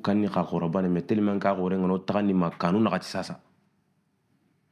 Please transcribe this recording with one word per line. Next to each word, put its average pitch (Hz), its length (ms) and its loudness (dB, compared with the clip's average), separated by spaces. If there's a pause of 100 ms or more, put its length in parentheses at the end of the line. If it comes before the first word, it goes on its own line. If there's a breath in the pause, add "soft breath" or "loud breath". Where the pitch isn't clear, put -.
kanni 104 260 2
kha 92 160 0
khoro 85 260 -2
bane, 92 200 0
mais 87 120 2
tellement 104 380 0
ka 98 160 0
khoro 92 200 0
ngano 92 240 0
takandi 98 340 0
ma 87 180 2
kanu 90 280 0
na 95 220 2
sasa. - 380 -10 (1300)